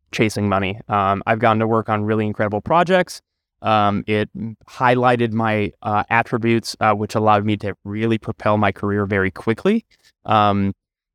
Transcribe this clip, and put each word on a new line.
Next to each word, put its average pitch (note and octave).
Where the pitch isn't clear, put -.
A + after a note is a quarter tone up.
chasing G#2
money. G2
Um, G2
I've A2
gotten A2+
to A2
work A2+
on G#2+
really G#2+
incredible G#2
projects. F3
Um, G#2
it G#2+
highlighted B2
my, G#2+
uh, G#2
attributes, A#2
uh, A2
which G#2
allowed G#2+
me G#2+
to G2
really A2
propel G#2+
my G2+
career G2+
very F#2+
quickly. G3
Um, G2+